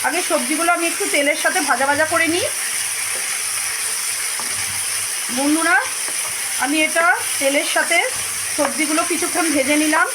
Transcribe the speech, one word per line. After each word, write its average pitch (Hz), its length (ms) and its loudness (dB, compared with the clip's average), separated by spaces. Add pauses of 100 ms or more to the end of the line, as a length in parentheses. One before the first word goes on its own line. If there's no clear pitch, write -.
আগে 302 180 0
সবজিগুলো 311 500 0
আমি 339 140 2
একটু 359 200 -2
তেলের 294 300 2
সাথে 349 240 2
ভাজা 277 260 2
ভাজা 294 180 2
করে 320 220 2
নিই। 359 200 0 (3000)
বন্ধুরা, 320 440 4 (800)
আমি 311 240 2
এটা 339 320 4 (220)
তেলের 285 360 2
সাথে 339 280 2 (540)
সবজিগুলো 294 460 2
কিছুক্ষণ 330 500 0
ভেজে 285 240 4
নিলাম। 311 380 4